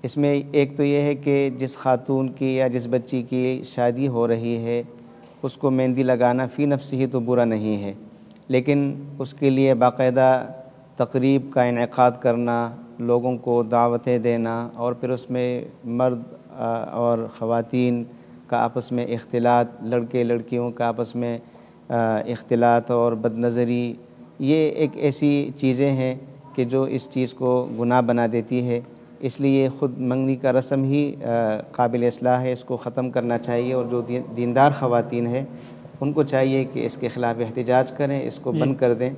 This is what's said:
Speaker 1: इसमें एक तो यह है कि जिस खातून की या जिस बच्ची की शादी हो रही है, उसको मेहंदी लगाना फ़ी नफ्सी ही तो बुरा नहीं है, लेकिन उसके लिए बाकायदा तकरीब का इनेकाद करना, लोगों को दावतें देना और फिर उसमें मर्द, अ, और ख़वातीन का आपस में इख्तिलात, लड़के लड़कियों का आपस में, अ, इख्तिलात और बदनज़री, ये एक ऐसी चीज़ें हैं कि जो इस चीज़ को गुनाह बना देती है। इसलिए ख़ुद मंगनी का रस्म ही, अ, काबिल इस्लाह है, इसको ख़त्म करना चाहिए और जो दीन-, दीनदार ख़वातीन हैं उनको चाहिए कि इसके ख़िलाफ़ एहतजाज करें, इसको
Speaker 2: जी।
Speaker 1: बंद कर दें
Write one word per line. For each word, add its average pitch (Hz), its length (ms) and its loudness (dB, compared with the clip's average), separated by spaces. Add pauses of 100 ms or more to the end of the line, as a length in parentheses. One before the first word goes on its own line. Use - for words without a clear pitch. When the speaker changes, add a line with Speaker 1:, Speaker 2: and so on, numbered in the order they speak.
Speaker 1:
इसमें 143 240 0
एक 143 480 2
तो 147 60 2
यह 143 200 2
है 147 120 0
कि 139 340 2 (100)
जिस 131 160 -4
खातून 131 540 0
की 131 200 -2 (100)
या 131 80 2
जिस 120 200 -2
बच्ची 123 360 -2
की 127 400 -2
शादी 123 420 0
हो 120 200 0
रही 117 300 0
है, 117 280 -2 (600)
उसको 139 260 -2
मेहंदी 131 340 2
लगाना 123 440 4
फ़ी 143 180 -2
नफ्सी 139 320 -2
ही 131 100 0
तो 127 120 -2
बुरा 120 260 2
नहीं 107 320 0
है, 98 180 -8 (540)
लेकिन 139 580 0 (120)
उसके 135 300 0
लिए 135 240 4
बाकायदा 127 560 4 (680)
तकरीब 135 560 0
का 127 120 4
इनेकाद 120 520 2
करना, 120 400 0 (440)
लोगों 120 360 2
को 120 260 0
दावतें 120 580 2
देना 117 340 0 (220)
और 120 160 -2
फिर 120 180 -6
उसमें 123 540 -4 (220)
मर्द, 123 360 0 (280)
अ, - 120 -8 (300)
और 117 340 0 (120)
ख़वातीन 117 680 0 (440)
का 120 100 0
आपस 117 320 -2
में 120 160 -2
इख्तिलात, 120 760 0
लड़के 120 400 -2
लड़कियों 120 480 -2
का 117 160 -2
आपस 117 280 -4
में, 120 240 -4 (500)
अ, 113 380 0
इख्तिलात 117 640 2
और 117 240 2
बदनज़री, 120 800 -2 (460)
ये 156 260 4 (100)
एक 151 200 0
ऐसी 143 600 0
चीज़ें 131 340 2
हैं 131 240 0 (400)
कि 127 100 0
जो 131 220 0
इस - 220 -6
चीज़ 127 260 -2
को 127 280 0 (140)
गुनाह 120 240 4
बना 120 260 2
देती 117 340 0
है। 120 200 -2 (420)
इसलिए 135 460 2
ख़ुद 135 300 -2
मंगनी 131 360 0
का 127 160 0
रस्म 131 320 2
ही, 139 180 2 (100)
अ, - 60 -12 (580)
काबिल 120 280 0
इस्लाह 123 360 2
है, 127 120 -2
इसको 123 260 -6
ख़त्म 127 320 -4
करना 120 280 0
चाहिए 120 360 -2
और 123 140 0
जो 120 140 -2
दीन-, 120 340 -6
दीनदार 123 380 4
ख़वातीन 120 540 0
हैं 135 200 -2 (540)
उनको 147 220 0
चाहिए 135 420 2
कि 127 160 -6
इसके 117 280 -4
ख़िलाफ़ 117 320 -2
एहतजाज 123 500 0
करें, 139 320 -4
इसको 120 300 -6
Speaker 2:
जी। - 60 0
Speaker 1:
बंद 135 200 0
कर 123 140 4
दें 127 240 -2